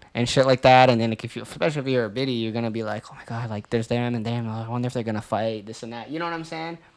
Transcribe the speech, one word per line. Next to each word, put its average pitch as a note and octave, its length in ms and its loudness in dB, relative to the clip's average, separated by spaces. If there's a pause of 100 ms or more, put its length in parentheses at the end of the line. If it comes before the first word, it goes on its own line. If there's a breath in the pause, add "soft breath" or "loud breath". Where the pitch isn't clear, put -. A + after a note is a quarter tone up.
(140)
and A#2+ 140 0
shit C3+ 180 4
like C3 160 4
that, B2+ 260 10
and A#2 120 4
then, A2+ 100 2
like, A2 140 -4
if A#2 100 -12
you, A2 80 -8
especially D3+ 380 -2
if C3+ 80 -4
you're B2+ 160 2
a A2 40 -4
biddy, C3 240 -4
you're A2+ 200 -2
gonna A#2 180 -2
be A2 140 -4
like, G#2 260 -8
"Oh - 60 -20
my - 80 -18
God, A#2 260 -6
like, G#2+ 200 -8
there's A2+ 180 0
them A#2+ 260 0
and A2+ 100 -4
them. A#2 240 -4
I A2+ 200 -6
wonder A#2+ 180 -2
if B2 60 -4
they're B2 100 -4
gonna G#2+ 180 -4
fight, A2 460 -4
this A2 160 -14
and A#2 100 -12
that." A#2 200 -12
You D#3+ 80 -6
know E3+ 60 -4
what E3+ 80 -6
I'm D#3+ 100 -8
saying? E3 340 -10 (180 soft breath)